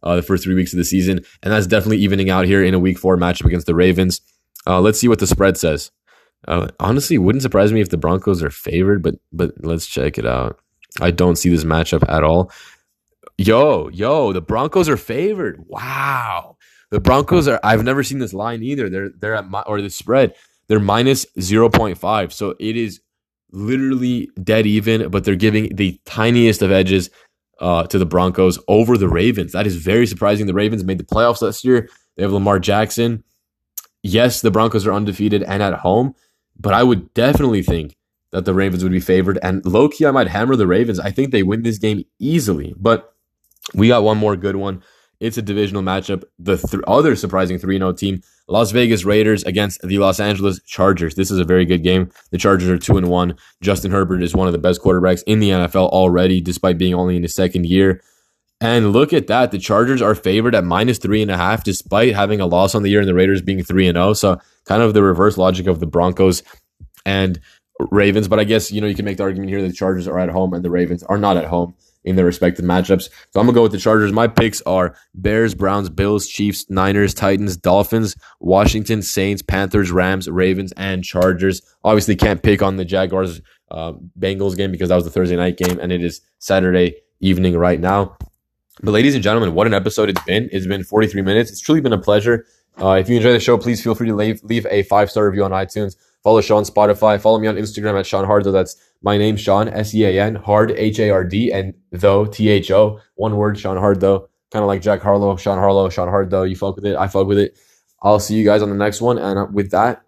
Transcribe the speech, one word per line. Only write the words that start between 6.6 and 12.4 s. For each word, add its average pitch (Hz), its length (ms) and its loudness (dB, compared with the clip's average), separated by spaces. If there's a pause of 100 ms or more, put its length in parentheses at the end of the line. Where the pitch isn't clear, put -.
honestly, 135 400 0
wouldn't 110 240 2
surprise 104 300 2
me 110 80 2
if 98 100 -2
the 90 60 -4
Broncos 85 480 -2
are 71 60 -4
favored, 92 520 -2
but, 80 140 -2 (160)
but 85 200 -4 (120)
let's 82 220 -6
check - 320 -4
it 55 80 -6
out. 62 340 -4 (400)
I 87 100 0
don't 87 260 2
see 87 140 0
this 80 140 0
matchup 80 440 0
at 78 140 0
all. 85 300 2 (840)